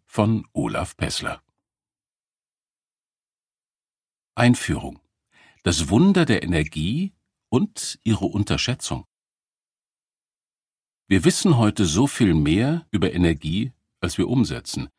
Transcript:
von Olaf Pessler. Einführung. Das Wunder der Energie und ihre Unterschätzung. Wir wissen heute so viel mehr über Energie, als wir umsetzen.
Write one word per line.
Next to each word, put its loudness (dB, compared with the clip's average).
von 0
Olaf -6
Pessler. -8
Einführung. 0
Das -2
Wunder 4
der 2
Energie -2
und -4
ihre 0
Unterschätzung. -4
Wir 4
wissen 4
heute 2
so 2
viel 2
mehr 0
über -2
Energie, 0
als -6
wir -2
umsetzen. -4